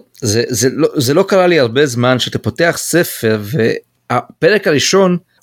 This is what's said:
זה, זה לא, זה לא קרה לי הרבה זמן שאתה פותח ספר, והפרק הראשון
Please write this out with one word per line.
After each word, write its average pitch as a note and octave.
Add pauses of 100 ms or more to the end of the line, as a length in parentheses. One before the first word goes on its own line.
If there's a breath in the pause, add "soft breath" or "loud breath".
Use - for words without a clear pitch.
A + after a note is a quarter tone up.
(220)
זה, A2+
זה B2+
לא, D3+
זה C#3
לא F#3+
קרה F#3
לי F3
הרבה C3
זמן B2
שאתה -
פותח E3
ספר, A2+
והפרק B2
הראשון F3+ (260)